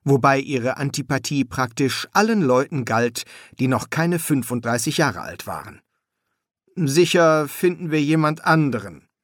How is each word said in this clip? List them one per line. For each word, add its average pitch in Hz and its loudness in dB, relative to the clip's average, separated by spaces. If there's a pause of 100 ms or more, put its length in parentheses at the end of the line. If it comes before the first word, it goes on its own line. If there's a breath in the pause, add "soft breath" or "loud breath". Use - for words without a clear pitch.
Wobei 139 2
ihre 131 -4
Antipathie 139 -4
praktisch 127 -4
allen 214 2
Leuten 131 2
galt, 117 -2 (340 loud breath)
die 131 0
noch 127 -2
keine 165 0
fünfunddreißig 123 -2
Jahre 123 0
alt - -12
waren. - -12 (960)
"Sicher 160 4
finden 175 -2
wir 151 2
jemand 156 2
anderen", 120 0 (180)